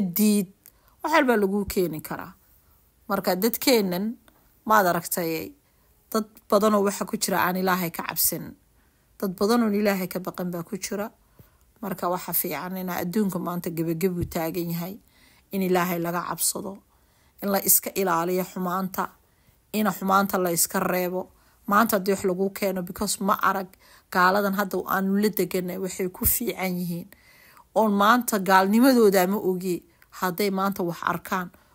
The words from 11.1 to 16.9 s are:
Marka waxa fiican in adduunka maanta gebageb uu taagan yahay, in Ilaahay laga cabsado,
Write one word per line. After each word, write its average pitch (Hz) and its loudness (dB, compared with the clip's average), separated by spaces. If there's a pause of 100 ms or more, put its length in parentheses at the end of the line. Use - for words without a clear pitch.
Marka 185 -6
waxa 180 -4
fiican 175 -4
in 185 -6
adduunka 180 -2
maanta 175 -6
gebageb 165 -2
uu 175 -4
taagan 170 -4
yahay, 170 -8 (580)
in 196 -2
Ilaahay 180 0
laga 170 -4
cabsado, 196 -4 (640)